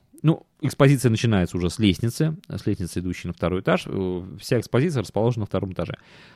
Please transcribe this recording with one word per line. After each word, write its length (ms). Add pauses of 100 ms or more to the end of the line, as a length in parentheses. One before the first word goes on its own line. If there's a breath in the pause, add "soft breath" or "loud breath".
(240)
Ну, 220 (160)
экспозиция 500
начинается 460
уже 120
с 100
лестницы, 560 (140)
с 160
лестницы, 340
идущей 280
на 60
второй 280
этаж. 260
Э, 360 (160)
вся 200
экспозиция 420
расположена 400
на 60
втором 260
этаже. 220 (400 soft breath)